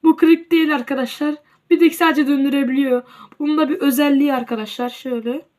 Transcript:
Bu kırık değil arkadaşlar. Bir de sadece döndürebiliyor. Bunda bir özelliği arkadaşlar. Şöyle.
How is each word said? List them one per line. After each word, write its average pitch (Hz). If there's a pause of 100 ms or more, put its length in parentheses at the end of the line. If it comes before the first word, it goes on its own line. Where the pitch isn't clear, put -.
Bu 320
kırık 330
değil 320
arkadaşlar. 269 (340)
Bir 330
de 330
sadece 302
döndürebiliyor. 269 (360)
Bunda 302
bir 302
özelliği 285
arkadaşlar. 240
Şöyle. 240 (140)